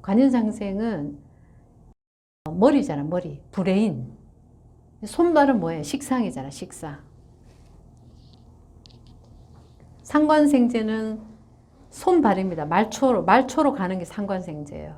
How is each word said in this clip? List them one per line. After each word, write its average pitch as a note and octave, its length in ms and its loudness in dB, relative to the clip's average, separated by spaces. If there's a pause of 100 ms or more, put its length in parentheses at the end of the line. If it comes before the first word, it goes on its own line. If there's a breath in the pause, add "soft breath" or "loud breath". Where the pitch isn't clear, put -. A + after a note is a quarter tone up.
관인상생은 G#3 1160 0 (1300 soft breath)
머리잖아, F#3 540 2
머리. D#3+ 360 -6 (120)
브레인. F#3+ 600 -2 (920)
손발은 C#4+ 560 2
뭐예요? E3 240 -6
식상이잖아, G#3+ 680 -6
식상. D3 480 -14 (3000 soft breath)
상관생제는 A#3+ 1160 2 (680)
손발입니다. F#3+ 760 2
말초로, A3 580 2
말초로 C4 500 2
가는 F#3 240 -4
게 F3 60 -8
상관생제예요. D#3 920 -8